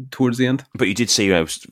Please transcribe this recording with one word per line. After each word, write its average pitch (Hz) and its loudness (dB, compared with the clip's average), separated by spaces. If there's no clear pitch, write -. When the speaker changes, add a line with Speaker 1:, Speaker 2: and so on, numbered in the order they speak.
Speaker 1:
towards 123 0
the 127 2
end. 131 -2
Speaker 2:
But 107 0
you 101 -2
did 110 -2
see, 104 2
you 95 4
know, 82 2